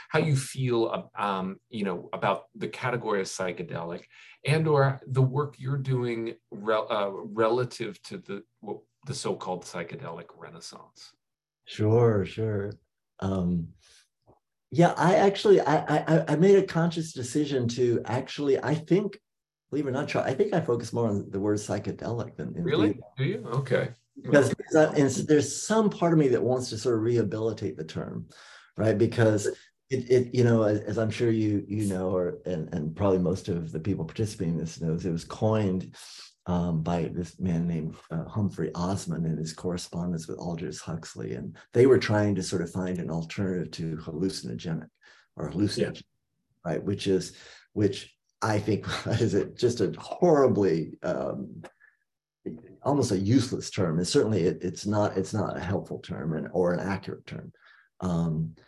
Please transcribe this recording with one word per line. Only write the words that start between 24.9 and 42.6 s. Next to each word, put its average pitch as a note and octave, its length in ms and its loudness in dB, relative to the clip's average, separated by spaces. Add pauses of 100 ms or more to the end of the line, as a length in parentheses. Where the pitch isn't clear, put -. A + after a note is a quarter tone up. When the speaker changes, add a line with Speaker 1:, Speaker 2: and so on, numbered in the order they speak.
Speaker 2:
and C#3+ 120 6
s-, - 180 0
there's - 420 2
some G#3+ 240 4
part E3+ 240 2
of D#3+ 60 6
me C#3+ 100 6
that A#2+ 140 2
wants B2+ 260 0
to A#2 80 -6
sort B2 180 2
of G#2+ 60 2
rehabilitate A2 760 0
the D#2 60 -8
term, - 440 -10 (500)
right? G#2 200 2
Because A2 500 4 (420)
it, B2+ 200 -2
it, B2 260 4
you B2 80 6
know, A#2 200 6
as, G#2 180 4
as G#2 160 -6
I'm A2 140 0
sure A#2+ 200 2
you, G#2+ 360 0
you G#2 200 -2
know, F#2 280 0
or, F2 300 0
and, D#2+ 280 -4
and D#2+ 220 -4
probably G2 240 4
most F2+ 280 0
of E2+ 240 -4
the - 80 -6
people E2 260 -2
participating F2+ 500 -4
in D#2 40 -2
this D#2+ 200 -8
knows, E2+ 260 -2
it F2+ 60 -2
was E2 140 -4
coined G#2 720 0 (520)
um, F2 340 0
by E2+ 320 -2
this F2 260 -8
man E2+ 280 0
named, D#2+ 280 -4 (140)
uh, E2 160 -4
Humphrey F#2 480 -2
Osmond E2+ 520 -4
in D#2+ 120 0
his D#2+ 160 -6
correspondence F2 760 -6
with - 120 -8
Aldous D#2+ 400 -8
Huxley. D#2+ 540 -10
And - 220 -10 (180)
they A#2+ 120 10
were C3 140 8
trying G#2 360 2
to F#2 80 0
sort F2+ 180 -2